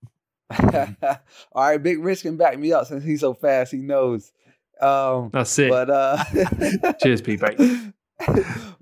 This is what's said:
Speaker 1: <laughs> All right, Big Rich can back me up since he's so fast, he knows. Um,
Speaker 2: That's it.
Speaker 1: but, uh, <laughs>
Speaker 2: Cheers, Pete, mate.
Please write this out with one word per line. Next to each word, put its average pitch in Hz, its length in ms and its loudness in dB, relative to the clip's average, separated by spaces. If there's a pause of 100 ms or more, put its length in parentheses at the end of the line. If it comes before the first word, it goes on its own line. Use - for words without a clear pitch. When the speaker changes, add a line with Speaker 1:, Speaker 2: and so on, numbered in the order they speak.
(100)
Speaker 1:
<laughs> - 400 -20
All 139 640 0 (380)
right, 143 280 2
Big 165 180 0
Rich 185 220 -4
can 160 140 -6
back 151 220 2
me 151 140 0
up 147 140 2
since 139 180 -10
he's 151 160 -2
so 135 140 2
fast, 131 380 0
he 139 60 -6
knows. 131 540 -2 (480)
Um, 135 520 0
Speaker 2:
That's 127 260 -2
it. 139 120 4
Speaker 1:
but, 127 200 2
uh, 147 1040 0
<laughs> - 80 -8
Speaker 2:
Cheers, 120 200 2
Pete, 107 180 -4
mate. 233 520 0 (880)